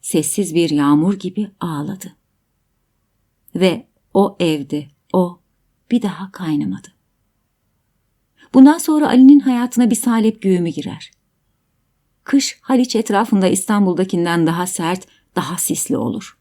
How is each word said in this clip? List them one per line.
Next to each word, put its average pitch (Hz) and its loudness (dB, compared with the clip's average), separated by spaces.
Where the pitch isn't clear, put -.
sessiz 170 -4
bir 170 2
yağmur 147 2
gibi 190 -8
ağladı. 165 -10
Ve 180 0
o 202 0
evde 147 -4
o 180 -2
bir 240 0
daha 190 -10
kaynamadı. 147 -6
Bundan 285 8
sonra 302 0
Ali'nin 269 8
hayatına 247 0
bir 233 0
salep 226 0
güğümü 180 0
girer. - -12
Kış - -2
Haliç 254 0
etrafında 208 0
İstanbul'dakinden 180 0
daha 175 -4
sert, 180 -6
daha 165 -6
sisli - -6
olur. - -8